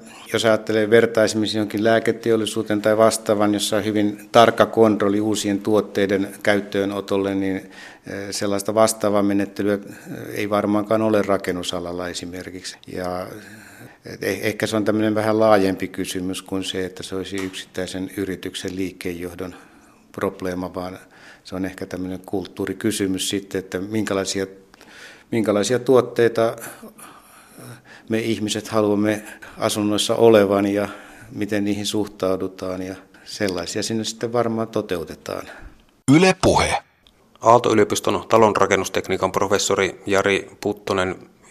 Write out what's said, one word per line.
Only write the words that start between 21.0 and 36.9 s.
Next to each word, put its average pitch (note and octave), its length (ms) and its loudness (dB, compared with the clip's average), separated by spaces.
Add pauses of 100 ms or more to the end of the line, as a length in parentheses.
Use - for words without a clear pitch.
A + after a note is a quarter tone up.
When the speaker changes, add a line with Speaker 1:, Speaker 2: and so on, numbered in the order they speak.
Speaker 1:
se - 100 -16
on F#2 100 -4
ehkä F#2 220 -8
tämmöinen F2+ 400 -8
kulttuurikysymys F#2+ 1040 -4
sitten, G2 300 -4
että F#2 220 -6
minkälaisia G2 640 -2 (840)
minkälaisia G#2+ 480 2
tuotteita A#2+ 800 2 (1500)
me A2 100 0
ihmiset G#2+ 500 -2
haluamme G#2 560 2 (340)
asunnoissa G#2+ 560 0
olevan G2+ 520 6
ja G2+ 220 0 (440)
miten C3+ 320 -4
niihin G#2 220 -4
suhtaudutaan, F#2+ 960 -4
ja F#2 120 -10 (300)
sellaisia F#2 580 -4
sinne A2 220 -2
sitten A2+ 280 -6
varmaan A2+ 360 0
toteutetaan. D#2+ 800 -6 (640)
Speaker 2:
Yle F3+ 300 8
Puhe. - 400 2 (580)